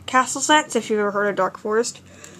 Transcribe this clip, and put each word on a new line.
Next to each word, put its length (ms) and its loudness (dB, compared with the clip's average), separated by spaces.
castle 340 0
sets, 360 2
if 120 -4
you've 120 0
ever 100 0
heard 180 0
of 60 -2
Dark 240 -2
Forest. 420 -2